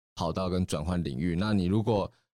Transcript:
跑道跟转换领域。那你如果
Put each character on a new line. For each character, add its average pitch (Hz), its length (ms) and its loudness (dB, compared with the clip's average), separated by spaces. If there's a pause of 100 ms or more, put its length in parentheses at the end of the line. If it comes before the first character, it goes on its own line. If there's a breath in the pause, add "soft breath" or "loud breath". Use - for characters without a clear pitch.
(140)
跑 85 180 -2
道 95 180 -2
跟 92 160 2
转 76 200 -4
换 87 180 0
领 71 140 -4
域。 82 180 0
那 104 160 0
你 98 140 2
如 98 160 2
果 101 280 0 (280 soft breath)